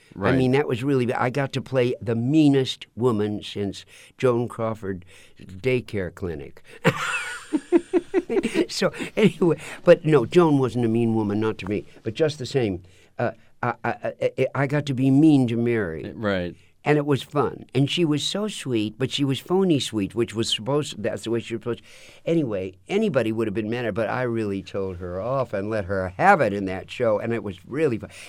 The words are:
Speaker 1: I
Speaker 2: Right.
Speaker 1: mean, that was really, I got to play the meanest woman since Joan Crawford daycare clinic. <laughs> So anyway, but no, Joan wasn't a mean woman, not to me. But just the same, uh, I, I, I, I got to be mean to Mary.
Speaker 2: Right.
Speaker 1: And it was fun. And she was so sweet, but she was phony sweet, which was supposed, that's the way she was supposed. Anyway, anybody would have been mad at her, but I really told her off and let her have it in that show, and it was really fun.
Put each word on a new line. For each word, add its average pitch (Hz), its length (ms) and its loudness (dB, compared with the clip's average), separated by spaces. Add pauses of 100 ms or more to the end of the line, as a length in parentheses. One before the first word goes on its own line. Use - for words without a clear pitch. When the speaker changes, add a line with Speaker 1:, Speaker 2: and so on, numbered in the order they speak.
(160)
Speaker 1:
I - 20 -16
Speaker 2:
Right. 107 200 2
Speaker 1:
mean, 127 140 4
that 143 140 2
was 120 160 -2
really, 131 300 2
I 117 180 0
got 135 220 -4
to 135 80 -4
play 123 400 0
the 117 160 -2
meanest 139 720 4 (100)
woman 104 460 0
since 101 420 -6 (340)
Joan 120 300 2
Crawford 107 560 -6 (340)
daycare 98 760 -4
clinic. 78 480 -8 (220)
<laughs> - 80 2 (1800)
So - 240 -2 (240)
anyway, 185 400 4 (280)
but 170 200 8
no, 147 200 6
Joan 160 340 6
wasn't 123 260 0
a 113 40 2
mean 113 260 2
woman, 107 260 0
not 110 180 -2
to - 100 -10
me. 104 160 -2 (200)
But 110 100 -6
just 156 240 0
the 127 80 -10
same, 104 360 -2 (360)
uh, 117 140 -2 (300)
I, 120 120 -2 (100)
I, 117 100 -2 (280)
I, 131 320 0
I 139 120 0
got 147 200 -2
to 139 80 -2
be 135 160 2
mean 139 380 6
to 117 80 -2
Mary. 107 580 -2
Speaker 2:
Right. 95 400 -2 (300)
Speaker 1:
And 147 120 4
it 143 80 0
was 143 180 0
fun. - 520 -4
And 139 160 2
she 175 160 0
was 147 180 0
so 202 240 -4
sweet, 110 500 -4
but 127 120 -2
she - 140 -2
was 135 160 0
phony 180 400 2
sweet, 104 340 -4
which 113 200 -2
was 110 140 -2
supposed, 113 540 -4
that's 104 220 -4
the 110 60 -4
way 117 100 -2
she 113 140 -10
was 110 80 -6
supposed. 117 200 -8 (420)
Anyway, 107 500 -2 (140)
anybody 147 440 0
would 113 160 -2
have 101 60 -4
been 104 140 -2
mad 117 120 -4
at 123 60 -4
her, 110 60 -2
but 104 160 -2
I 117 140 -2
really 110 400 -2
told 95 340 -6
her 90 240 -8
off 127 320 -4
and 101 160 -4
let 107 180 -2
her 92 300 -2
have 185 240 6
it 107 140 2
in 101 120 -2
that 92 240 -8
show, 110 280 0
and 113 160 -4
it 117 80 -4
was 95 240 -10
really 127 320 -2
fun. 98 120 -12 (180)